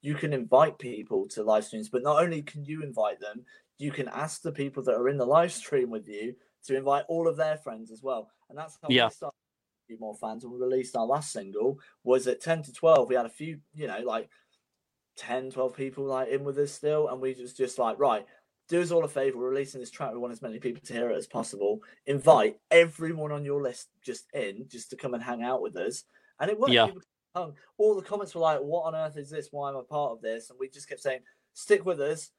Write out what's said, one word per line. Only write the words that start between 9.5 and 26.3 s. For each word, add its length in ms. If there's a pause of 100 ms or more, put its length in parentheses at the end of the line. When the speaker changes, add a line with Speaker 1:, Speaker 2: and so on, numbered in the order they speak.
Speaker 1:
to 60
get 60
more 160
fans 280
when 80
we 80
released 360
our 100
last 260
single, 480 (240)
was 220
at 160
ten 220
to 100
twelve. 340
We 60
had 100
a 60
few, 300 (140)
you 120
know, 140
like, 280 (880)
ten, 340
twelve 240
people, 300
like, 240
in 160
with 140
us 140
still, 360
and 140
we 120
just, 220
just 220
like, 200
"Right, 280 (420)
do 140
us 80
all 140
a 40
favor, 300
we're 120
releasing 300
this 120
track, 200
we 60
want 140
as 100
many 160
people 260
to 80
hear 180
it 60
as 120
possible. 520 (260)
Invite 520 (140)
everyone 580
on 140
your 180
list 280 (120)
just 320
in, 340
just 220
to 60
come 180
and 80
hang 220
out 180
with 140
us." 280 (360)